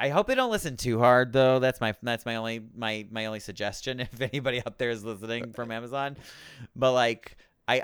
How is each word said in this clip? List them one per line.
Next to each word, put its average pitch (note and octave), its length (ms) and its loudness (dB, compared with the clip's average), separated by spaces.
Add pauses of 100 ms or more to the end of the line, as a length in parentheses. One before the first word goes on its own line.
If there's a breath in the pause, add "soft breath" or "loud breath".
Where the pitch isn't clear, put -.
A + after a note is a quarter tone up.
I C3+ 80 0
hope F#3 180 2
they B3+ 80 0
don't B3+ 160 2
listen E3 260 -4
too A#2 220 0
hard, B2 340 6
though. C3 260 6
That's B2+ 220 0
my, A2 200 0
that's A#2 240 -4
my A#2 120 -4
only, A2+ 240 -6 (120)
my, A2 380 -4
my A2 140 -4
only G#2+ 160 -6
suggestion G2+ 580 -6
<laughs> B2 80 -6
if C3 140 -14
anybody B2+ 440 -2
out G#2+ 140 -10
there A#2+ 100 0
is A2 140 -4
listening A2+ 480 -6
from A#2 200 -8
Amazon. C3+ 440 -6 (640 loud breath)
But, C3 160 4
like, A#2+ 420 0 (320 soft breath)
I, B2+ 160 2